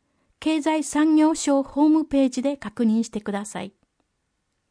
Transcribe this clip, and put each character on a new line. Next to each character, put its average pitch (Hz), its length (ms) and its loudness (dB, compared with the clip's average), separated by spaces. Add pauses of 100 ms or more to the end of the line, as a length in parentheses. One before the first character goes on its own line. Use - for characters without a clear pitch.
(400)
経 311 220 0
済 311 220 0
産 311 320 2
業 311 200 4
省 277 280 0
ホ 294 240 0
ー - 20 6
ム 311 160 2
ペ 277 200 2
ー 254 40 0
ジ 254 120 -4
で 277 160 -4
確 214 260 -6
認 226 200 2
し 226 60 -8
て 208 120 -10
く 208 100 -8
だ 202 140 -8
さ 190 180 -12
い。 196 100 -14 (960)